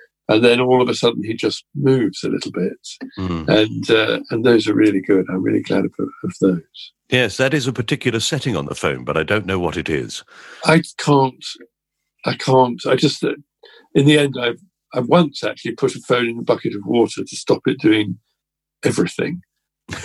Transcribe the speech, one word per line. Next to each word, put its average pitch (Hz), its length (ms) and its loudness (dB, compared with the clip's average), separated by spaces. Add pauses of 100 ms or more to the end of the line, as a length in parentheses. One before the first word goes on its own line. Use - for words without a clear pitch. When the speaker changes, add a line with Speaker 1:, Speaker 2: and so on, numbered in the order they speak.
(300)
Speaker 1:
And 110 160 4
then 120 160 4
all 127 200 4
of 123 60 2
a 117 60 -2
sudden 117 300 -2
he 110 100 -6
just 113 320 -4 (100)
moves 131 480 0
a - 60 -4
little - 220 -6
bit. - 260 -4 (400)
Speaker 2:
Mm. 87 320 -4
Speaker 1:
And, 110 420 0
uh, 113 280 2 (100)
and 117 160 -2
those 113 220 4
are 107 80 2
really 101 260 4
good. 95 280 2
I'm 92 140 -4
really 110 200 0
glad 95 220 0
of, - 140 -6
of - 400 -8
those. 92 220 2 (480)
Speaker 2:
Yes, 123 280 0
that 131 160 0
is 131 140 -2
a 131 60 -2
particular 120 480 -2
setting 135 340 -2
on 71 120 -2
the - 80 -8
phone, 67 280 -4
but 71 140 -4
I 80 60 0
don't 104 240 -2
know 95 120 -2
what 82 160 -2
it 82 140 -4
is. 65 340 -6 (420)
Speaker 1:
I 165 180 4 (140)
can't, 139 460 2 (840)
I - 100 -2
can't, 127 500 2
I 131 100 0
just, - 280 0
uh, 139 100 -2 (600)
in 143 120 4
the 151 120 6
end, 139 220 0
I've, 120 220 -2 (320)
I 127 80 -4
once 156 420 2
actually - 320 -6
put 131 200 -2
a 120 60 -14
phone 120 280 0
in 117 100 -6
a - 40 -10
bucket 113 320 -2
of 101 100 -10
water 110 400 0
to - 100 -14
stop - 300 -2
it 123 140 0
doing 107 400 2 (640)
everything. 170 580 -2 (640)